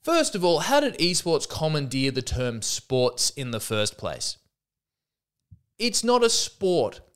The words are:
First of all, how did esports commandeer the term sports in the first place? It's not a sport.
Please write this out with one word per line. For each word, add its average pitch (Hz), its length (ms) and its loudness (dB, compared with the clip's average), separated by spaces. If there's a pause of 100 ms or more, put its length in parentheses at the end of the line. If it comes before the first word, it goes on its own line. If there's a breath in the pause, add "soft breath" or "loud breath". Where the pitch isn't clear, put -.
First 320 340 2
of 180 100 -2
all, 170 160 4
how 240 200 4
did 285 180 -2
esports 170 480 0
commandeer 139 640 -2
the 131 120 -4
term 120 400 -4
sports - 680 0
in 127 200 -10
the 113 100 -6
first 107 380 -2
place? 78 400 -8 (1400)
It's 233 240 -2
not 240 220 4
a 226 60 4
sport. 175 720 0 (160)